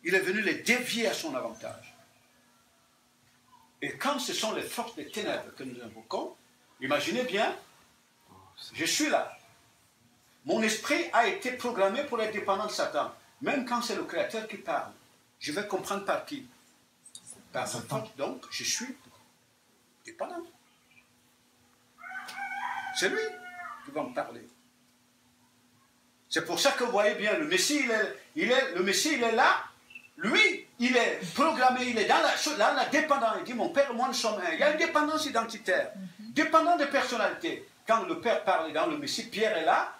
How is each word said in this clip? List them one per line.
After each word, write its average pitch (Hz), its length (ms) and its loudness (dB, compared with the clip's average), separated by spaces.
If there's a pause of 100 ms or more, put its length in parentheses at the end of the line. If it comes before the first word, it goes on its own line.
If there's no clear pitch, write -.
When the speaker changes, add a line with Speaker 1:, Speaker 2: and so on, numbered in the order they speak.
Speaker 1:
Il 175 100 2
est 185 60 6
venu 185 220 0
les 165 140 0
dévier 233 520 0
à 160 60 0
son 151 200 -6
avantage. - 600 -8 (1900)
Et - 140 -8
quand 285 220 -2
ce - 140 -6
sont 214 200 -2
les 165 100 -4
forces - 320 -8
des - 160 -12
ténèbres 170 460 -6
que 135 80 -12
nous 120 180 -12
invoquons, 117 520 -8 (460)
imaginez 170 440 0
bien, 226 300 0 (1160)
je 156 120 -4
suis 175 260 0
là. - 260 0 (1080)
Mon 190 180 2
esprit 294 500 0
a 226 140 6
été 247 260 -2
programmé 226 520 0
pour 226 180 -2
être 214 100 -2
dépendant 202 340 0
de - 40 -6
Satan. 143 420 -2 (300)
Même 247 240 -2
quand 240 160 -2
c'est 208 140 -4
le 160 80 -4
Créateur 170 420 -4
qui 202 100 -10
parle, - 360 -4 (480)
je 98 120 -6
vais 101 140 -4
comprendre - 380 -4
par - 200 -2
qui ? - 220 -10 (1040)
Par 127 140 -4
Speaker 2:
Satan. 120 300 -6
Speaker 1:
Satan. 110 200 -6
Donc, - 340 -6
je - 140 -8
suis 247 320 -4 (1080)
dépendant. 339 360 -10 (2500)
C'est - 140 0
lui 415 120 -2 (640)
qui - 60 -16
va 147 140 -4
me 127 100 -12
parler. 117 320 -8 (1800)
C'est 160 160 -2
pour 170 120 -2
ça 277 140 4
que 247 120 0
vous 208 80 -2
voyez 208 220 4
bien, 208 240 0
le 151 80 -2
Messie, 269 380 2
il 240 60 0
est, 214 260 0 (200)
il 190 140 2
est, 254 240 2
le 185 80 0
Messie, 196 320 2
il 247 80 0
est 226 100 4
là. 302 320 4 (540)
Lui, - 480 2 (120)
il 247 180 4
est - 240 2 (140)
programmé, 254 500 4
il 233 140 0
est 190 80 2
dans - 140 6
la, 302 360 2
dans 240 180 6
la 247 120 2
dépendance. 220 540 2
Il 175 40 -8
dit, 240 80 -8
mon 214 160 -2
Père, 277 240 4
moi, 240 160 0
nous 233 60 -2
sommes 208 260 0
un. 180 120 0
Il 160 60 -4
y - 40 4
a 294 100 6
une 302 60 0
dépendance 302 480 2
identitaire, 220 680 0
Speaker 3:
Mhm. 208 380 -14
Speaker 1:
dépendant 320 440 6
des 285 100 2
personnalités. 226 840 -2 (180)
Quand 220 180 4
le 165 160 -4
Père 226 240 2
parle 160 280 2
dans 156 140 2
le 151 100 -2
Messie, - 320 -4
Pierre 208 300 2
est 160 80 -2
là. - 340 4